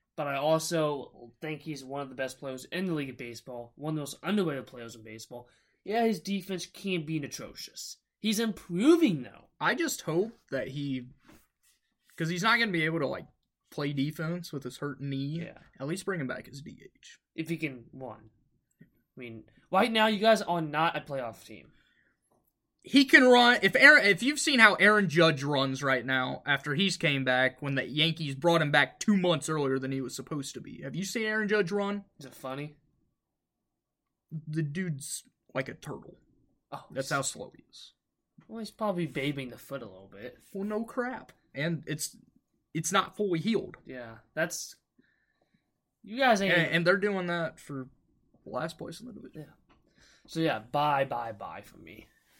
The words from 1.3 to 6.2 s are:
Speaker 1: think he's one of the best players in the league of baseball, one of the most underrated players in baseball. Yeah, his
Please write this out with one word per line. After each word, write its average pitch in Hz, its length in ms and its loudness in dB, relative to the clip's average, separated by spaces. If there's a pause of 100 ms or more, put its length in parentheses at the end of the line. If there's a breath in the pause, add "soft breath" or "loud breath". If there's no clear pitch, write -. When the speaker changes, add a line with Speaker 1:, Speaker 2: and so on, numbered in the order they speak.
Speaker 1:
think 156 180 -8
he's 139 240 -10
one 139 160 -8
of 139 80 -8
the 131 60 -18
best 131 240 -6
players 131 280 -10
in 190 200 -6
the 170 80 -2
league 143 160 -4
of 113 80 -14
baseball, 120 560 -14
one 151 160 -8
of 156 60 -2
the 151 60 -4
most 139 200 -10
underrated 160 460 -2
players 117 260 -16
in 113 80 -20
baseball. 110 460 -16 (360)
Yeah, 220 220 0
his 202 140 0